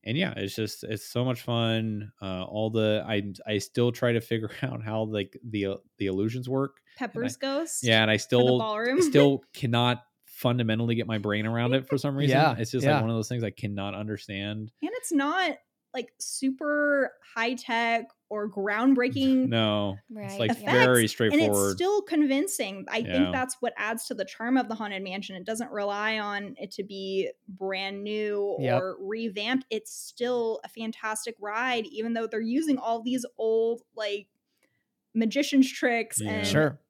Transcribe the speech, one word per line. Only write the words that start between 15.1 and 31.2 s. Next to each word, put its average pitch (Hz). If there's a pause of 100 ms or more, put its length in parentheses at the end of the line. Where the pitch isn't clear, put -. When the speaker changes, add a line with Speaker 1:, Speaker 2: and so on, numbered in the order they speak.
Speaker 2:
not, 311 (360)
like, 247
super 285 (100)
high 240
tech 233 (200)
or 208
groundbreaking 254
Speaker 1:
<laughs> -
No, 104 (160)
Speaker 4:
Right, -
Speaker 1:
it's, -
like, 117 (100)
Speaker 4:
yeah. -
Speaker 1:
very 123
Speaker 2:
effects, -
and 110
it's -
Speaker 1:
straightforward. 101
Speaker 2:
still 392
convincing. 285
I 220
Speaker 1:
Yeah. 226
Speaker 2:
think 269
that's 262
what 240
adds 220
to 262
the 202
charm 240
of 226
the 220
Haunted 202
Mansion. 190
It 185
doesn't 220
rely 208
on 202
it 190
to 202
be 190 (160)
brand 190
new 208
Speaker 3:
Yep. 127
Speaker 2:
or 185
revamped. 220
It's 214
still 240
a -
fantastic 226